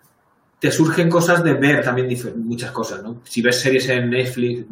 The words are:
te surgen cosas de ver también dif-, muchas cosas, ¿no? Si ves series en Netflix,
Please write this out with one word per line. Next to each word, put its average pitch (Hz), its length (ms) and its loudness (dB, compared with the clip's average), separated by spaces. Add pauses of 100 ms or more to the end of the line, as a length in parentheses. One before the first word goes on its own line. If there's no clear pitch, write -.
(580)
te 147 120 0
surgen 165 380 2
cosas 170 340 2
de 151 120 2
ver 139 280 2
también 127 260 0
dif-, 117 280 -6
muchas 117 340 -6
cosas, 101 320 -8
¿no? 117 220 -14
Si - 180 -4
ves 123 180 2
series 131 280 2
en 123 220 0
Netflix, 120 600 -2